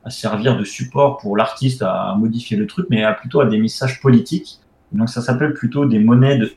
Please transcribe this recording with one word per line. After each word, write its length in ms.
à 40
servir 460
de 80
support 540
pour 180
l'artiste 460
à, 300
à 20
modifier 420
le 100
truc, 220
mais 160
à, 80
plutôt 280
à 60
des 120
messages 420
politiques. 600
Donc 180
ça 100
s'appelle 320
plutôt 320
des 140
monnaies 400
de, 180